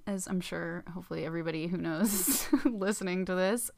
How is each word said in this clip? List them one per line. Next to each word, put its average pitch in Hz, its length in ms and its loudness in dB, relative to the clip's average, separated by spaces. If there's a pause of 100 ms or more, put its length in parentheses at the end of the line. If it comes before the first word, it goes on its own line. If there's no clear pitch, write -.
as 196 220 -4
I'm 185 140 0
sure 170 420 -4 (100)
hopefully 165 320 -6
everybody 165 420 -2
who 175 100 -2
knows 170 360 2
<laughs> - 400 2
is 277 120 6
listening 190 600 0
to 185 100 0
this. 196 420 2